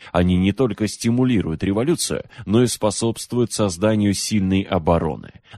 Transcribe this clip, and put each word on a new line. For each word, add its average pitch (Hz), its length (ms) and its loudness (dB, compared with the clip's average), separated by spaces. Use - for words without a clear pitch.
Они 90 240 2
не 95 160 4
только 107 380 0
стимулируют 117 720 0
революцию, 107 640 -2
но 113 180 4
и 120 40 4
способствуют 113 840 -2
созданию 104 600 2
сильной 95 500 0
обороны. 82 680 -2